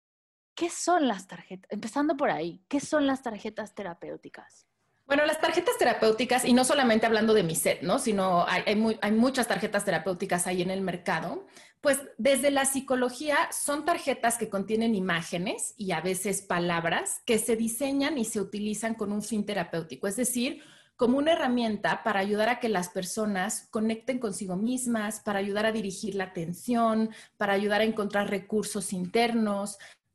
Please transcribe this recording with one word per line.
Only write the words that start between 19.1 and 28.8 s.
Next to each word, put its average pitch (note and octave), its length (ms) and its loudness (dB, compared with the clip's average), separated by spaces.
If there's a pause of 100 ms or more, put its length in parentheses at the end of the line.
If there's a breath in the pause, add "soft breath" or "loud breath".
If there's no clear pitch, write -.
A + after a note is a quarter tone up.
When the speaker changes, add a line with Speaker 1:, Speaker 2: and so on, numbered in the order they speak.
Speaker 2:
un G#3 80 -2
fin G#3 240 -4
terapéutico, E3+ 600 -4
es G3 100 -4
decir, B3+ 440 -2 (340 loud breath)
como B3 220 2
una D4+ 160 2
herramienta A#3+ 680 0
para G#3 160 0
ayudar G#3 300 2
a B3 100 -2
que A#3 100 0
las F#3 180 0
personas G3 840 -4
conecten A3+ 480 -2
consigo F#3+ 360 -6
mismas, A3 640 -2
para G3+ 180 -2
ayudar G3+ 260 0
a A3 60 2
dirigir G3+ 420 -6
la F#3+ 120 -2
atención, A3 840 0 (260 loud breath)
para G3+ 180 0
ayudar G#3 280 2
a A3 40 4
encontrar G#3 440 0
recursos G3+ 640 -4